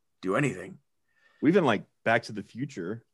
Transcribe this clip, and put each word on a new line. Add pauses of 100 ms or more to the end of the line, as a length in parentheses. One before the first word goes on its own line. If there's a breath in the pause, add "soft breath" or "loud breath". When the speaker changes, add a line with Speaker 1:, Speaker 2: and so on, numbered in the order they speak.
(220)
Speaker 1:
do
anything. (680)
Speaker 2:
Even,
like, (200)
Back
to
the
Future, (100)